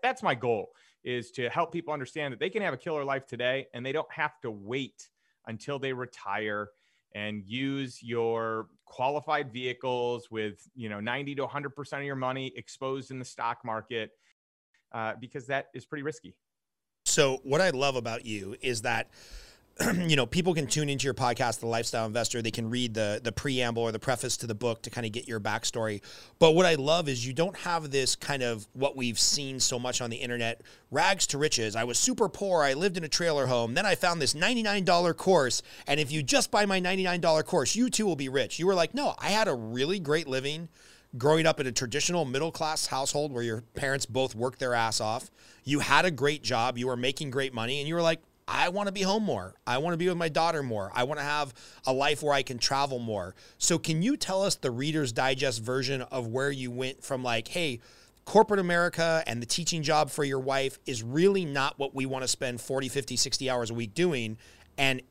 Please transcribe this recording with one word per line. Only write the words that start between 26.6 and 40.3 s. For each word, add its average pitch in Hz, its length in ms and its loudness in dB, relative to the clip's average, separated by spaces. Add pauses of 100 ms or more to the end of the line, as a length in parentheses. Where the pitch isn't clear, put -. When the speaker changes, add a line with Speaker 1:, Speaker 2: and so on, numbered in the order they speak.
Speaker 2:
I 170 80 6
love 151 340 2
is 120 180 -2
you 131 60 -6
don't 165 240 0
have 165 340 -4
this 131 240 2
kind 139 280 -2
of 117 320 -2
what 135 200 2
we've 123 240 0
seen 135 400 2
so 123 200 2
much 123 240 -2
on 120 80 -2
the 113 80 -6
internet, 120 420 -2 (300)
rags 175 380 4
to 143 100 -4
riches. 120 380 2
"I 113 80 2
was 120 140 0
super 131 300 2
poor. 180 340 2
I 139 120 4
lived 170 240 0
in 160 60 -4
a 156 40 -6
trailer 151 380 2
home. 120 260 2
Then 185 140 2
I 190 80 4
found 170 260 2
this 135 140 2
ninety-nine 202 500 2
dollar 175 300 6
course. 151 480 4 (240)
And 143 120 2
if 147 140 0
you 156 100 0
just - 280 2
buy 208 160 4
my 196 120 2
ninety-nine 180 440 0
dollar 160 200 6
course, 156 320 2
you 240 140 2
too 214 160 0
will 196 120 2
be 135 120 -4
rich." 131 300 0
You 170 80 0
were 196 80 6
like, 170 180 2
"No, 254 260 0
I 147 100 -4
had 208 200 4
a 156 60 2
really 123 440 -2
great 156 280 0
living 143 420 -4 (480)